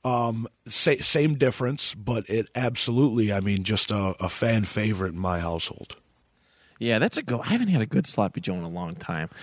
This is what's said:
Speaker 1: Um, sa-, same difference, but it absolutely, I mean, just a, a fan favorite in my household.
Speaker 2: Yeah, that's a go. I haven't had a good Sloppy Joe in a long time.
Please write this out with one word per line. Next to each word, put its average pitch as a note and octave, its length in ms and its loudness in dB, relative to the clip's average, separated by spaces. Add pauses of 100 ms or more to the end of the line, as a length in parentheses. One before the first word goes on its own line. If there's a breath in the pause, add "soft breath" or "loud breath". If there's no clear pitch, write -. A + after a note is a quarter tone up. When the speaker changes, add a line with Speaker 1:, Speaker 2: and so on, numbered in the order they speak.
Speaker 1:
Um, A#2 440 0 (200)
sa-, C3+ 340 2
same D3+ 340 2
difference, C3 600 0
but G#2+ 340 -4
it A2 260 0
absolutely, A#2+ 800 2
I G2 80 2
mean, G2 220 0
just G#2 280 0
a, G2 280 0
a F#2 100 -2
fan A2+ 340 2
favorite F#2+ 500 -2
in E2+ 60 -6
my F2+ 200 0
household. - 580 -6 (840 soft breath)
Speaker 2:
Yeah, A#2 180 2
that's F3+ 180 0
a - 60 -4
go. B2 180 -4
I - 60 -8
haven't A3+ 200 2
had E3+ 140 4
a A2 40 0
good - 220 0
Sloppy - 320 -2
Joe F#2 140 -4
in F2+ 100 -6
a E2+ 60 -8
long E2+ 260 -6
time. D#2+ 340 -6 (140 loud breath)